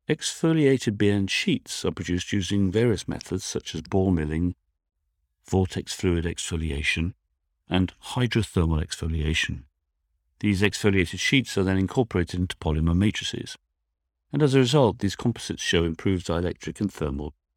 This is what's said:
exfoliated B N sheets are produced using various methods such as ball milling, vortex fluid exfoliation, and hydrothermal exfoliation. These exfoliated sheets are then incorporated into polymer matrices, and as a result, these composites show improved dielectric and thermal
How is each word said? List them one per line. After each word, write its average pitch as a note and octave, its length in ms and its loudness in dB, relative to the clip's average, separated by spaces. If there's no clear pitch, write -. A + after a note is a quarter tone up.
exfoliated D3 880 2
B G#2 140 4
N G2 160 2
sheets - 580 -2
are F#2 80 0
produced F2 400 -4
using G2+ 380 2
various A2 360 0
methods - 380 -6
such - 300 -8
as D#2+ 80 -6
ball F#2+ 280 2
milling, D#2+ 440 0
vortex - 480 -2
fluid F2 320 0
exfoliation, D#2+ 880 -4
and F2+ 280 0
hydrothermal F#2 760 0
exfoliation. D#2+ 800 -4
These G2+ 200 2
exfoliated G2 580 2
sheets - 380 0
are G2+ 80 2
then F#2+ 140 2
incorporated F#2+ 600 0
into F2+ 180 -2
polymer D#2+ 380 0
matrices, - 600 -2
and C#3+ 120 0
as C3+ 120 4
a C#3 40 8
result, B2+ 400 4
these G2 180 0
composites - 460 -4
show E2+ 200 2
improved F2 440 0
dielectric E2+ 520 -4
and G2+ 140 -2
thermal C#2+ 400 -6